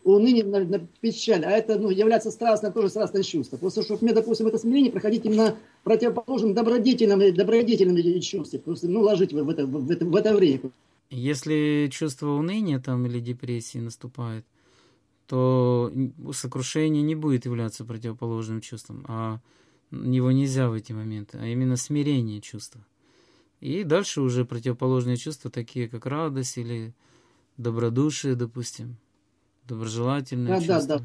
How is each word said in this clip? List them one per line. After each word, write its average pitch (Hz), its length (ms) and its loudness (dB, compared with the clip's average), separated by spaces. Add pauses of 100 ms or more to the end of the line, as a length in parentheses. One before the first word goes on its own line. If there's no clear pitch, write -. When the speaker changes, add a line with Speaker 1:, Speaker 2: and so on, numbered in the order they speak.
Speaker 1:
уныние, 214 400 6
на, 196 200 0
на 180 160 -2 (200)
печаль, 214 440 0
а 175 60 -2
это, 220 280 2
ну, 208 120 0
является 220 400 4
страстное, 214 400 0
тоже 196 180 0
страстное 196 340 -2
чувство. 139 340 -4
Просто, 185 260 -2
чтобы 214 200 -2
мне, 226 100 4
допустим, 220 340 2
это 220 120 0
смирение 254 320 4
проходить 214 340 -2
именно 220 320 4 (280)
противоположным 226 680 0
добродетельным, 220 800 4
добродетельным 185 880 4
чувствам, 147 420 -6
просто, 170 260 -6
ну, 208 140 2
ложить 196 300 4
в, 147 120 -2
в 139 40 -2
это, 156 180 -2
в, 131 200 -4
в 151 40 -4
это, 170 140 0
в 170 120 0
это 214 180 4
время. 139 360 4 (400)
Speaker 2:
Если 147 800 0
чувство 147 420 -4
уныния 170 460 -2
там 127 280 -2
или 120 120 -4
депрессии 120 600 -8
наступает, 117 680 -10 (800)
то 127 680 2
н-, 131 180 -4 (200)
сокрушение 147 680 -2
не 156 120 0
будет 147 320 -2
являться 117 380 -6
противоположным 113 760 -6
чувством, - 480 -16
а 113 320 -6 (500)
его 127 420 0
нельзя 131 360 2
в 113 60 -2
эти 110 180 -8
моменты, 107 480 -10
а 110 60 -8
именно 127 300 0
смирение 131 640 -2
чувства. - 440 -18 (760)
И 175 240 -6
дальше 160 360 0
уже 123 240 0
противоположные 123 720 -2
чувства, - 340 -10
такие 120 380 -8
как 113 160 -12
радость 135 540 -4
или 117 360 -8 (640)
добродушие, 120 800 0
допустим, 120 600 -8 (720)
доброжелательное 123 920 -2
Speaker 1:
Да, 165 60 -2
да, 175 120 2
Speaker 2:
чувство. 143 200 -2
Speaker 1:
да. 120 60 -6